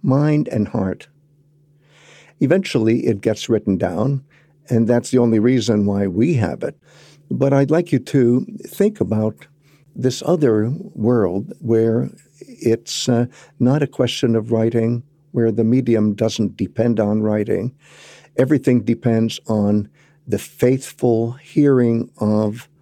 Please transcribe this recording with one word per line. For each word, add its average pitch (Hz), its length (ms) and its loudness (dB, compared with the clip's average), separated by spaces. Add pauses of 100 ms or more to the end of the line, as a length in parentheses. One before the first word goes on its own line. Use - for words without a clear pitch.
mind 151 460 0
and 104 200 -2
heart. 95 400 -6 (1300)
Eventually, 131 680 0
it 104 160 -2
gets - 280 -4
written 104 280 0
down, 110 460 -2 (460)
and 113 180 2
that's 120 240 0
the 127 80 4
only 117 200 2
reason 110 460 2
why 101 220 0
we 113 280 0
have 101 280 -2
it. 73 120 -8 (540)
But 135 240 0
I'd 139 180 2
like 175 200 0
you 165 80 2
to 123 460 2 (200)
think 208 360 -2
about 107 460 -4 (480)
this 127 300 -4
other 123 460 2 (220)
world 107 680 0
where 113 500 0 (300)
it's, - 720 -4
uh, 120 160 2 (340)
not 135 240 2
a 127 40 -4
question 120 480 -2
of 113 160 -2
writing, 117 520 0 (280)
where 117 200 0
the 110 120 0
medium 113 520 2
doesn't 110 420 -2
depend 117 420 -2
on 107 220 0
writing. 107 540 -2 (640)
Everything 127 440 2
depends 113 680 0
on 104 420 0 (380)
the - 120 -2
faithful 123 920 -2
hearing 127 840 2
of 107 520 -2 (120)